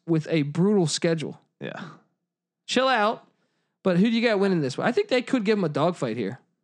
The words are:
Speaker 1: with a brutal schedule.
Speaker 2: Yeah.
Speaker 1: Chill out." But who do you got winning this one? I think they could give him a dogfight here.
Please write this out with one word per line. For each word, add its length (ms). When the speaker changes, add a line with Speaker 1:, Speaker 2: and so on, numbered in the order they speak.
Speaker 1:
with 240
a 120
brutal 440
schedule. 540
Speaker 2:
Yeah. 200
Speaker 1:
Chill 200
out." 360
But 140
who 80
do 60
you 120
got 160
winning 220
this 180
one? 80
I 60
think 160
they 140
could 220
give 140
him 60
a 40
dogfight 480
here. 220